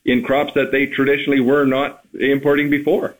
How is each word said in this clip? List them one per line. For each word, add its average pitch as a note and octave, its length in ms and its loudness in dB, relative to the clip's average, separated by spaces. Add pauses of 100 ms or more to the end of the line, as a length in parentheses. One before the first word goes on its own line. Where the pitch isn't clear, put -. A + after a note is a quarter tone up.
in B2 160 2
crops C#3 320 -2
that C3+ 180 0
they C#3 140 0
traditionally C#3 540 0
were C#3 260 2
not C3+ 400 -2 (140)
importing C#3+ 500 0
before. D3 500 -2